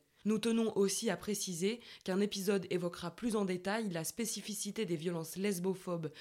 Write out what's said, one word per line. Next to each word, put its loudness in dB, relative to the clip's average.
Nous 4
tenons 4
aussi 4
à 2
préciser 0
qu'un 2
épisode 2
évoquera -2
plus 0
en 4
détail 0
la -2
spécificité -4
des 0
violences -2
lesbophobes -2